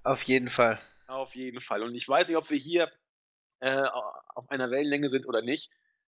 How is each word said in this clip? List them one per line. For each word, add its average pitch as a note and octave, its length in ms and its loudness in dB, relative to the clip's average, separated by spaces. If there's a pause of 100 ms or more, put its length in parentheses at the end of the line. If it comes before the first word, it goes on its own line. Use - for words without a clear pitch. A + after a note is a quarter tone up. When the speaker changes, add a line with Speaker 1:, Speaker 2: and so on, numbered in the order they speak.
Speaker 1:
Auf C3+ 200 0
jeden B2+ 260 2
Fall. A2+ 300 4 (280)
Speaker 2:
Auf C3 260 -8
jeden B2+ 280 -10
Fall. G#2 200 -2
Und A#2+ 140 -6
ich - 120 -8
weiß E3 200 6
nicht, E3 100 2
ob D#3 120 -2
wir D3+ 80 2
hier D#3+ 340 0 (760)
äh, C3+ 220 2 (480)
auf B2+ 140 -12
einer C3 200 -2
Wellenlänge C#3+ 400 0
sind C3 160 0
oder A2 160 0
nicht. C3 300 -4 (360)